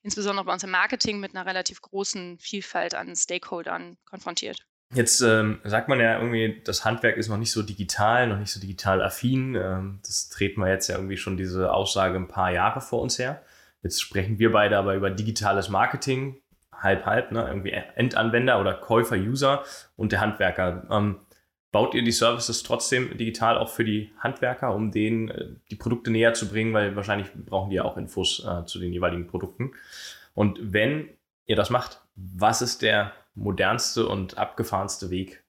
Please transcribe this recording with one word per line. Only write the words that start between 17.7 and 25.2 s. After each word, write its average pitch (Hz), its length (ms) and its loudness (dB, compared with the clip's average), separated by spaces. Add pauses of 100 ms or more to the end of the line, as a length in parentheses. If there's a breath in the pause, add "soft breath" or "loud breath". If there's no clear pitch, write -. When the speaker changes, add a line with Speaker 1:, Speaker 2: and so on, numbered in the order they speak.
Speaker 2:
Endanwender 117 880 2
oder 95 120 2
Käufer, 117 440 2
User 135 480 2 (320 loud breath)
und 104 160 0
der 95 80 2
Handwerker. 92 720 0
Ähm, 104 340 0 (460 soft breath)
baut 127 200 4
ihr 123 120 2
die 117 80 4
Services 117 500 2
trotzdem 127 560 -2
digital 113 400 2
auch - 100 0
für - 160 -2
die 107 360 0
Handwerker, 127 520 -2
um 104 200 -2
denen, 110 360 0